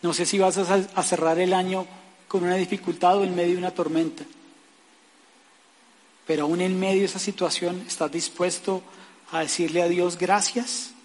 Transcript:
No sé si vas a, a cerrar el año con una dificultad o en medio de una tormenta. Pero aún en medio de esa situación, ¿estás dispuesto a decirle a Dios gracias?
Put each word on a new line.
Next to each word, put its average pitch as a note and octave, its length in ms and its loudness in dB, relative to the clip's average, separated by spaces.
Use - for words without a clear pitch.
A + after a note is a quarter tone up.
No E3+ 100 0
sé E3+ 140 0
si G3+ 100 0
vas F#3 220 4
a, F#3+ 160 2
a F#3+ 280 0
cerrar E3 360 2
el F#3 140 2
año F#3 340 0
con F#3 160 0
una F3 100 2
dificultad F#3 640 2
o G3+ 60 2
en F#3 120 0
medio F3 180 2
de F3+ 40 0
una F3+ 140 -2
tormenta. D#3+ 520 -2
Pero D3+ 160 0
aún E3 180 0
en F#3 180 2
medio F#3+ 200 2
de G3 60 4
esa F#3+ 120 -4
situación, F3+ 720 -2
¿estás D3+ 240 -4
dispuesto F3+ 720 -2
a E3 80 -2
decirle E3 420 0
a E3+ 60 4
Dios F3 320 0
gracias? G3+ 720 -2